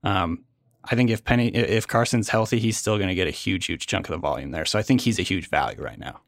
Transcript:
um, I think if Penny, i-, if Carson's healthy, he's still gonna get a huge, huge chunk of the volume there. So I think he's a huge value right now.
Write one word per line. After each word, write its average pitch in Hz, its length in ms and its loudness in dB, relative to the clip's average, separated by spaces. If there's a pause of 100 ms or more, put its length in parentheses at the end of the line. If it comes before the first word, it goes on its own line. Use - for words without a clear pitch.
um, 90 400 0 (400)
I - 100 0
think 120 140 4
if 110 160 0
Penny, 120 280 4
i-, 117 60 2
if 110 260 2
Carson's 117 440 2
healthy, 110 300 2
he's 110 180 0
still 107 200 0
gonna 95 160 0
get 90 140 0
a 71 40 -2
huge, - 340 -4
huge - 220 -6
chunk 92 200 -2
of 85 60 -4
the 82 60 -4
volume 69 320 -2
there. 80 120 -4
So 104 160 0
I 107 40 0
think 127 180 4
he's 113 180 2
a 90 40 0
huge 92 260 -2
value 69 320 -2
right 57 180 -10
now. - 280 -14